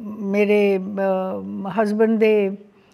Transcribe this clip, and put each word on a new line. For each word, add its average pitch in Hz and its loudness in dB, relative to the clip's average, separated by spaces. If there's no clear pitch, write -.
ਮੇਰੇ, 202 2
ਅਹ, 196 -4
husband 220 2
ਦੇ 208 2